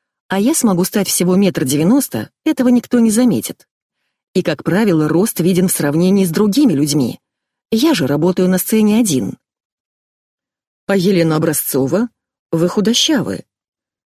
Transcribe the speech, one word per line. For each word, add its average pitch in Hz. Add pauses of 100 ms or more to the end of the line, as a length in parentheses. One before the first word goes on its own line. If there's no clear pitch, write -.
(300)
а 190
я 247
смогу 190
стать 190
всего 180
метр 180
девяносто, 151 (120)
этого 269
никто 247
не 226
заметит. 208 (640)
И, 180
как 156
правило, 170
рост 165
виден 185
в -
сравнении 175
с 180
другими 202
людьми. 143 (520)
Я 262
же 170
работаю 180
на 185
сцене 214
один. 143 (1500)
А 196
Елена 170
Образцова? 156 (420)
Вы 170
худощавы. 208 (720)